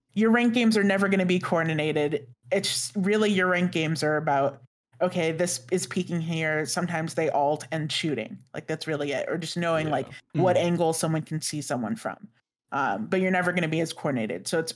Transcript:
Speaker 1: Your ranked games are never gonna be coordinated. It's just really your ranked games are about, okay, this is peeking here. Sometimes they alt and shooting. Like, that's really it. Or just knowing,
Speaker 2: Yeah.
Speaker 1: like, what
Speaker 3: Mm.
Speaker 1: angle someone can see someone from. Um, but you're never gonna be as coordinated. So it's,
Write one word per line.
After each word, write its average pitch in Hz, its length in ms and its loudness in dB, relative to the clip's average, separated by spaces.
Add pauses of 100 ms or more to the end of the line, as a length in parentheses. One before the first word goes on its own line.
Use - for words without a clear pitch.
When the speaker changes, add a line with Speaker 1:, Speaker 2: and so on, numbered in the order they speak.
(140)
Speaker 1:
Your 220 160 4
ranked 240 240 4
games 226 220 4
are 202 80 4
never 196 240 4
gonna 190 180 2
be 180 120 4
coordinated. 156 880 0 (240)
It's 196 180 0
just - 280 -4
really 208 340 2
your 185 180 2
ranked 180 240 2
games 160 300 0
are 151 140 2
about, 139 440 0 (400)
okay, 180 320 0
this 175 280 -2 (100)
is 185 160 0
peeking 175 340 -2
here. 160 460 0
Sometimes 170 480 -2
they 160 160 2
alt 147 400 0
and 147 220 -4
shooting. 131 460 -4 (160)
Like, 156 120 -10
that's 156 220 -6
really 147 240 -2
it. - 160 -2
Or 156 100 -2
just 165 180 -8
knowing, 165 300 0
Speaker 2:
Yeah. 156 60 -2
Speaker 1:
like, 139 160 -2 (240)
what 180 240 4
Speaker 3:
Mm. - 80 4
Speaker 1:
angle 170 280 2
someone 160 300 0
can 156 180 -6
see 151 200 -4
someone 120 360 -4
from. - 320 -10 (440)
Um, 110 340 -2
but 185 140 0
you're 185 100 2
never 180 220 0
gonna 170 160 -2
be 160 120 -2
as 160 120 -2
coordinated. 110 560 -4
So 170 100 0
it's, 160 180 -4